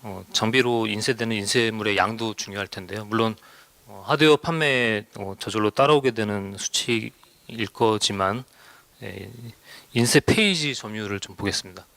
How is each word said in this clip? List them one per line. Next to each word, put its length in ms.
어, 320
장비로 540
인쇄되는 500
인쇄물의 600
양도 380
중요할 320
텐데요. 380
물론, 320
어, 200
하드웨어 300
판매, 680
어, 220
저절로 320
따라오게 420
되는 460
수치일 540
거지만, 680
예, 280
인쇄 280
페이지 540
점유율을 460
좀 160
보겠습니다. 480